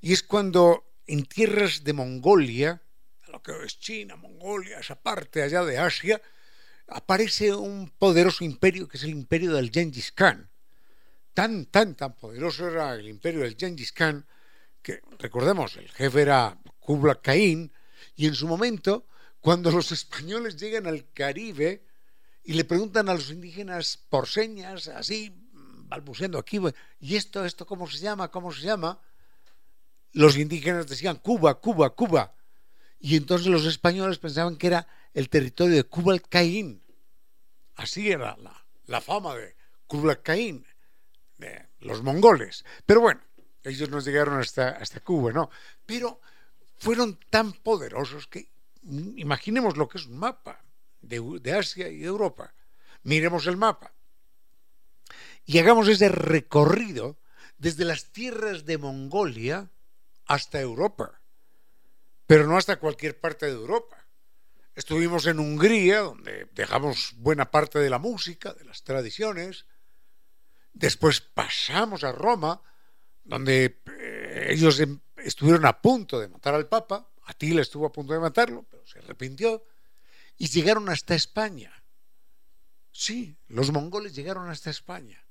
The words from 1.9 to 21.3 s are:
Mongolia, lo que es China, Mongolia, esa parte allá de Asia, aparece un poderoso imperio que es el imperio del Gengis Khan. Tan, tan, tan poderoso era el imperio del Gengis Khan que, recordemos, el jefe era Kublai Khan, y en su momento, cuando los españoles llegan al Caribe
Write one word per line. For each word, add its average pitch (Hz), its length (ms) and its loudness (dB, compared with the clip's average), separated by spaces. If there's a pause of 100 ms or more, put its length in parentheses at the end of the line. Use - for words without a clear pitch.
Mongolia, 135 880 2 (480)
lo - 140 -20
que - 100 -12 (140)
es - 120 -12
China, 202 380 -12
Mongolia, 190 640 -10
esa - 200 -14
parte 170 440 -4
allá 160 200 0
de 147 140 -2
Asia, 175 460 0 (680)
aparece 208 640 0
un 202 440 -8
poderoso 180 460 6
imperio 175 440 0
que - 80 -16
es 127 60 -8
el 156 80 -6
imperio 160 420 -2
del 131 180 0
Gengis 147 420 -2
Khan. - 360 2 (840)
Tan, 202 320 -2
tan, 196 280 4
tan 135 220 -10
poderoso 135 540 -6
era 156 240 -4
el 107 120 -12
imperio 143 360 -4
del 117 160 -4
Gengis 170 340 -8
Khan 151 320 0 (640)
que, - 160 -10 (160)
recordemos, 127 600 0
el - 120 -18
jefe 135 320 2
era 127 340 4 (220)
Kublai 143 420 2
Khan, 160 520 2 (420)
y 147 140 -2
en 151 80 0
su 139 100 -4
momento, 202 640 -2 (320)
cuando 170 320 2
los 170 180 0
españoles 185 640 -8
llegan 208 320 -8
al 156 260 -8
Caribe 160 720 -4 (600)